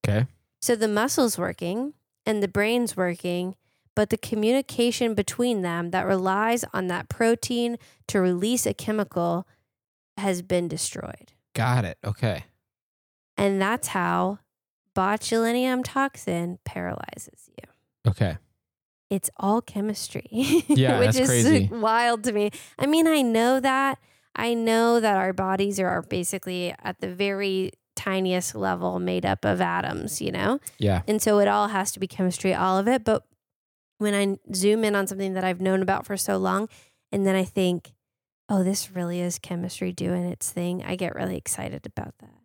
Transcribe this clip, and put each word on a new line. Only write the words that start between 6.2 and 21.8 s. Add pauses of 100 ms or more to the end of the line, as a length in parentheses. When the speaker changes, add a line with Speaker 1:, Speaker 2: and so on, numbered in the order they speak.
Speaker 2:
on
that
protein (300)
to
release
a
chemical (720)
has
been
destroyed. (220)
Speaker 1:
Got
it.
Okay. (920)
Speaker 2:
And
that's
how (560)
botulinum
toxin
paralyzes
you.
Speaker 1:
Okay. (720)
Speaker 2:
It's
all
chemistry,
<laughs>
Speaker 1:
Yeah,
Speaker 2:
which
Speaker 1:
that's
Speaker 2:
is
Speaker 1:
crazy.
Speaker 2:
wild